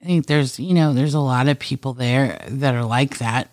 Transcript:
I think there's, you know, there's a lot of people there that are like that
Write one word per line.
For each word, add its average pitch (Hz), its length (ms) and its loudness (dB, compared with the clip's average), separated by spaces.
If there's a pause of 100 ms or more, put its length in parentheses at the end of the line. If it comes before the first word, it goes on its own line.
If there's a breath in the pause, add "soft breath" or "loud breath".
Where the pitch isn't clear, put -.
I - 40 -12
think 175 200 2
there's, 147 340 0
you 180 140 0
know, 156 180 4
there's 139 220 2
a 156 60 2
lot 131 280 2
of 139 100 2
people 135 360 -6
there 127 540 0
that 135 260 -2
are 120 100 -2
like 123 340 0
that 120 340 -4